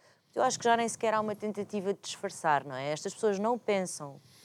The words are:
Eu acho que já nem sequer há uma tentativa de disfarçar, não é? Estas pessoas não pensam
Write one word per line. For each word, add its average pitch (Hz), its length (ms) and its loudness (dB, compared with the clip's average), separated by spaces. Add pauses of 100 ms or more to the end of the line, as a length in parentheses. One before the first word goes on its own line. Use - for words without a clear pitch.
(340)
Eu 233 80 2
acho 254 160 4
que - 60 -4
já 233 100 6
nem 233 140 2
sequer 220 240 0
há 214 80 2
uma 214 160 -2
tentativa 202 560 -2
de - 80 -8
disfarçar, 156 640 0
não 143 100 -8
é? 139 180 -2
Estas 175 200 -4
pessoas 202 260 2
não 226 200 2
pensam 175 600 -2 (260)